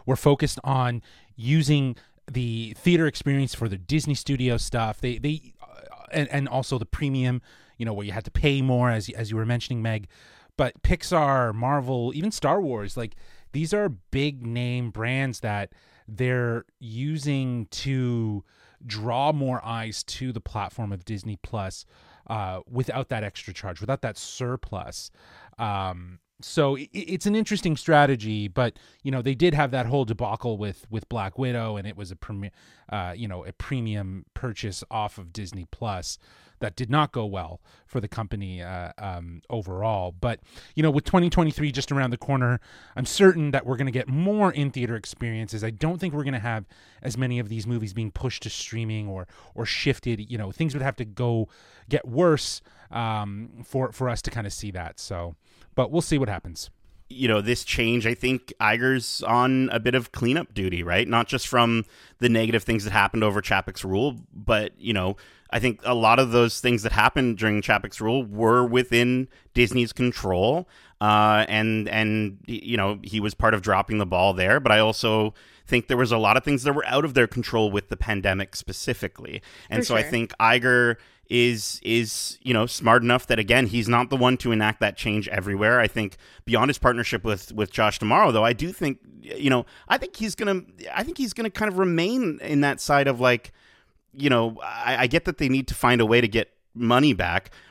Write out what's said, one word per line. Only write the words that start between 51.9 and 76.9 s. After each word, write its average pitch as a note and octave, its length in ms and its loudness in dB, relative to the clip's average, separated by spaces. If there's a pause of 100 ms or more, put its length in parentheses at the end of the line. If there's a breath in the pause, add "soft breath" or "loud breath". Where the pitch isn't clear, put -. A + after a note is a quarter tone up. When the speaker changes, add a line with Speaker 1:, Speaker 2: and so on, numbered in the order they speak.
Speaker 1:
worse, D3+ 560 2 (300 soft breath)
um, A2 720 -6
for, C3 300 -4
for B2+ 160 -2
us A2+ 140 -4
to - 60 -8
kinda G#2 200 -6
see G2+ 220 -8
that. F2+ 280 -10
So, E2+ 360 -8 (400 soft breath)
but B2+ 160 0
we'll E3 100 2
see - 160 0
what C3 100 0
happens. F2 420 -10 (380)
Speaker 2:
You B2+ 220 -2
know, G#2+ 100 4
this A2+ 240 0
change, A#2 420 0
I A#2 80 0
think B2+ 460 -2
Iger's A#2 640 0
on B2+ 480 4
a A#2 80 0
bit B2 160 2
of B2 160 -2
cleanup B2+ 420 -2
duty, F2+ 300 -2
right? F2 240 2
Not A#2 220 2
just - 180 -4
from A#2 380 2 (320 soft breath)
the B2 100 2
negative A2+ 360 2
things A2 200 0
that G#2 80 -4
happened A2 320 2
over G#2 180 2
Chapek's G2 440 -2
rule, A2 320 0 (160)
but, G#2+ 440 -2
you A2+ 160 -4
know, F#2+ 220 -2 (360 soft breath)
I - 60 -2
think A2+ 260 0
a B2 120 0
lot A2+ 240 6
of C3 100 4
those A#2 300 4
things A#2+ 240 2
that A2 80 -2
happened A#2 480 4
during G#2 240 2
Chapek's G#2 360 0
rule A#2+ 240 0
were A2+ 400 4
within B2 640 2 (280 soft breath)
Disney's A#2+ 360 4
control, A#2+ 800 0 (320 soft breath)
uh, G#2+ 480 6
and, G#2+ 400 0
and, G#2+ 480 0 (100)
y-, A#2 140 -8
you A2+ 160 -2
know, G2+ 240 0
he G#2+ 180 -6
was G#2 140 -2
part A2 220 4
of F#2+ 80 -2
dropping G2+ 340 0
the G2+ 80 0
ball F2+ 300 2
there. G2 240 4
But B2+ 120 2
I G#2+ 60 8
also A2 560 2 (320 soft breath)
think A#2+ 220 2
there B2+ 100 2
was B2 140 4
a A#2 80 4
lot G#2+ 180 6
of - 60 2
things C#3 180 0
that C#3 120 2
were D3 120 -2
out C#3 180 2